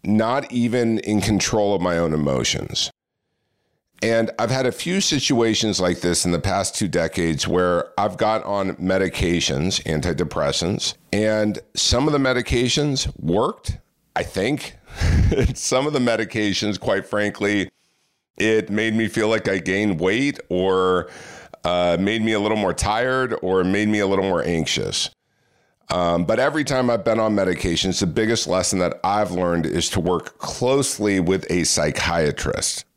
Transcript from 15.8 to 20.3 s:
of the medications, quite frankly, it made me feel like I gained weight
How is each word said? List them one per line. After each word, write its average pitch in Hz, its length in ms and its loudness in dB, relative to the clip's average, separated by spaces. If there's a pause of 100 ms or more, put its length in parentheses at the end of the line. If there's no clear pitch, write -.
of 151 60 -2
the 143 60 0
medications, 107 800 0
quite - 260 0
frankly, 104 640 0 (680)
it 110 320 2
made 107 240 0
me 110 140 2
feel 107 220 0
like 110 180 0
I 98 100 0
gained 92 420 0
weight 117 400 0 (100)